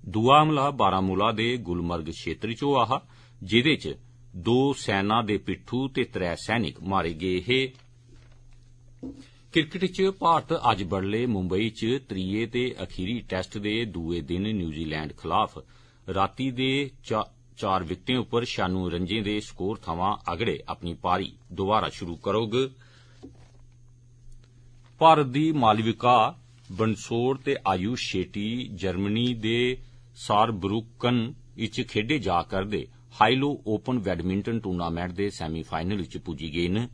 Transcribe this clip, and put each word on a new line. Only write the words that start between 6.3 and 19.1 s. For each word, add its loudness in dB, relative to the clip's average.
सैनिक -4
मारे 0
गे -2
हे। 2
क्रिकेट 0
च -2
भारत 2
अज्ज 2
बडलै -2
मुंबई 0
च -6
त्रिये -2
ते -2
अखीरी -6
टैस्ट -6
दे -2
दुए -4
दिन -2
न्यूजीलैंड -4
खलाफ -2
रातीं 0
दे -2
चा-, -2
चार 0
विकटें -4
उप्पर 0
छेआनुऐ -2
रन्नें -2